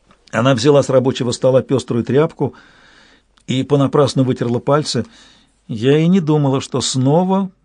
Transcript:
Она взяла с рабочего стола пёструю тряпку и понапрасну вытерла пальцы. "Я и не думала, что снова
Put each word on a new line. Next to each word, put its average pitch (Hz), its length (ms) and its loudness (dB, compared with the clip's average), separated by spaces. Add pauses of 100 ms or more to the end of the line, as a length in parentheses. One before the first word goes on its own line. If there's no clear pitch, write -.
(320)
Она 127 240 0
взяла 139 260 4
с - 80 -2
рабочего 127 420 0
стола 131 300 0
пёструю 120 420 -2
тряпку 139 520 -2 (920)
и 131 160 -2
понапрасну 139 600 0
вытерла 120 360 -2
пальцы. 139 460 -2 (640)
"Я 127 300 0
и 160 100 2
не 185 140 2
думала, 143 400 0
что - 180 -6
снова 185 720 0 (140)